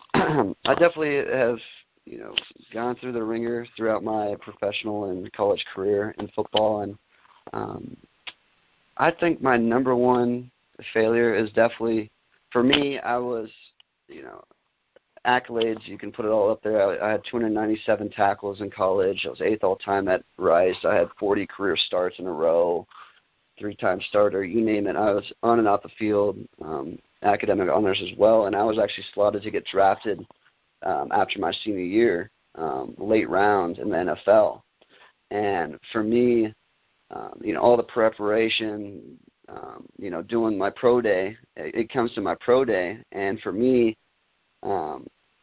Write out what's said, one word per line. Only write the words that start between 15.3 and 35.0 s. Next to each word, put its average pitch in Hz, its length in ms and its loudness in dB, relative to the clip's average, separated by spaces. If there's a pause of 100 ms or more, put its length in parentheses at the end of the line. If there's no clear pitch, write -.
you 98 100 -14
can 101 140 -12
put 113 140 -6
it 107 40 0
all 107 220 4
up - 100 -4
there. 107 200 0 (200)
I, 104 60 0
I 107 40 0
had 104 120 0
two - 140 -6
hundred 113 140 0
ninety-seven 107 580 0
tackles 101 520 -2
in 98 80 -6
college. 95 560 0
I - 40 -8
was - 120 -10
eighth 104 220 0
all-time 98 460 0
at 92 140 2 (140)
Rice. 90 460 4
I 85 120 2
had 85 120 2 (120)
forty 101 280 0
career 95 300 -2
starts 90 420 -2
in 90 80 -8
a 90 60 -6
row, 85 520 2 (720)
three-time 101 520 -2
starter, 101 340 2
you 95 180 0
name 107 260 2
it. 87 100 -2
I 104 160 2
was 101 180 -4 (100)
on 117 180 4
and 110 80 4
off 101 160 2
the - 140 -16
field, 104 400 0 (240)
um, 78 380 -10 (240)
academic 101 460 2
honors 98 340 2
as - 140 -10
well, 110 280 6
and 95 100 -2
I 101 80 0
was 110 160 0
actually 104 340 -2
slotted 101 300 0
to 104 80 -8
get - 140 -4
drafted, 98 600 0 (580)
um, 71 280 -2
after 98 280 0
my 87 120 -2
senior 101 280 -4
year, 95 500 2 (260)
um, 65 420 -6
late 104 320 0
round 92 480 2
in - 120 -6
the 87 80 0
N 90 120 -2
F - 180 -6
L. 101 360 4 (680)